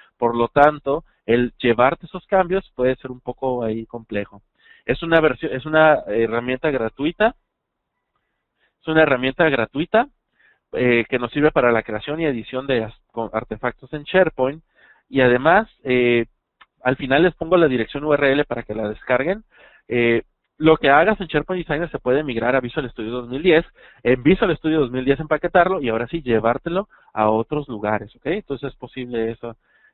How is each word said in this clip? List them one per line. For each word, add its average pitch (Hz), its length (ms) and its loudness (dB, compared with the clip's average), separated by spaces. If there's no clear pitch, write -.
Por 117 180 0
lo 117 140 0
tanto, 147 560 2
el 120 320 0
llevarte 123 480 0
esos - 200 -14
cambios 185 480 0
puede 127 220 0
ser - 140 -14
un 127 100 -16
poco 127 420 -6
ahí 113 220 -6
complejo. 107 560 -12
Es 127 160 -2
una 165 180 2
versión, 156 320 0
es 127 140 -10
una 156 400 4
herramienta 117 640 -2
gratuita. 143 680 -2
Es - 80 -10
una 160 140 4
herramienta 135 480 2
gratuita, 151 580 0
eh, 120 340 2
que 127 120 -4
nos 120 140 -6
sirve 147 180 2
para 127 200 2
la 113 120 0
creación 117 360 -8
y 165 60 -4
edición 131 420 -6
de 123 180 -2
as-, - 180 -14
con 113 220 -6
artefactos 110 580 -8
en 147 120 -12
SharePoint. 156 600 0
Y 131 100 0
además, 139 480 4
eh, 120 400 2
al 131 140 0
final 139 280 0
les 175 100 0
pongo 165 240 0
la 165 100 4
dirección 127 360 -4
U 151 100 2
R 143 180 2
L 147 140 0
para 120 160 -8
que 110 120 -12
la 107 140 -6
descarguen. 135 560 -2
Eh, 117 360 2
lo 156 200 4
que 147 140 2
hagas 175 320 4
en 175 40 -6
SharePoint 160 400 -4
Designer 156 240 -4
se 139 80 -6
puede 135 240 0
migrar 123 320 -2
a 135 60 0
Visual 123 300 -8
Studio 113 220 -10
dos 123 180 -10
mil 135 120 -8
diez, 170 220 4
en 123 200 2
Visual 180 360 4
Studio 160 220 0
dos 123 100 0
mil 127 160 -6
diez 139 120 2
empaquetarlo 175 600 0
y 131 80 -4
ahora 113 180 -2
sí 170 140 -8
llevártelo 127 680 -2
a 107 160 2
otros 113 360 -2
lugares, 107 480 -6
¿ok? - 120 -20
Entonces 143 440 -8
es - 60 -18
posible 120 540 -8
esa, 117 260 -14